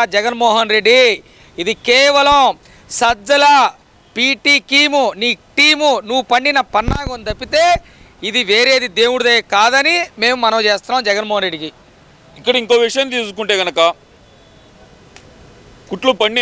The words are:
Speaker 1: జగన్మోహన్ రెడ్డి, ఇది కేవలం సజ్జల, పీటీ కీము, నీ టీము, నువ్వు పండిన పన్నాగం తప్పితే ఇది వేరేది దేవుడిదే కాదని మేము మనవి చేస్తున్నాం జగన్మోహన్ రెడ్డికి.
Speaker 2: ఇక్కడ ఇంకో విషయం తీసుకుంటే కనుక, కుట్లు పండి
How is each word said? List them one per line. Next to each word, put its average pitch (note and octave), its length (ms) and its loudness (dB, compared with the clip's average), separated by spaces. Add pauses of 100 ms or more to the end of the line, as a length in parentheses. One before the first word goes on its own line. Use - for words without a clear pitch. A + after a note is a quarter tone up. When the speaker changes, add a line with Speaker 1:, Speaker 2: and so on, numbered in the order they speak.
(160)
Speaker 1:
జగన్మోహన్ A3+ 600 0
రెడ్డి, A3 240 4 (600)
ఇది F#3 140 -4 (140)
కేవలం C#4+ 520 4 (580)
సజ్జల, A#3+ 480 2 (680)
పీటీ C4+ 400 0 (160)
కీము, C#4+ 340 2 (160)
నీ A#3+ 100 -2 (260)
టీము, D4 340 2 (180)
నువ్వు B3+ 140 -2 (100)
పండిన C4+ 280 0 (140)
పన్నాగం A#3+ 540 -4
తప్పితే B3+ 340 -2 (640)
ఇది A#3+ 200 -2
వేరేది B3 380 2 (100)
దేవుడిదే A#3+ 380 0 (180)
కాదని B3+ 400 2 (280)
మేము B3 200 0
మనవి A3 260 0
చేస్తున్నాం A3 400 -2
జగన్మోహన్ G#3 380 -2
రెడ్డికి. D#3 240 -8 (680)
Speaker 2:
ఇక్కడ - 220 -2
ఇంకో A#3 220 0
విషయం C4 300 -2
తీసుకుంటే G#3 480 -4
కనుక, E3+ 180 -4 (2000)
కుట్లు B3 320 -2
పండి A3+ 200 -2